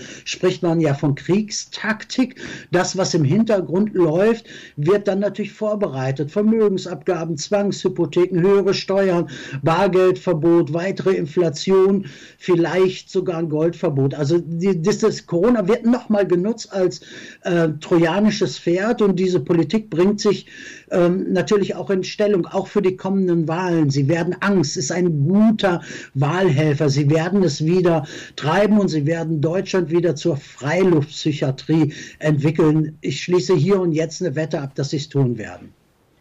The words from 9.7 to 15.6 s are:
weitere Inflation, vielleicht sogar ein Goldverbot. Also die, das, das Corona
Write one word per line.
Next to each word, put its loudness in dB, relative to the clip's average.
weitere -2
Inflation, 2
vielleicht 0
sogar -4
ein -4
Goldverbot. 0
Also 0
die, -2
das, 0
das 0
Corona 2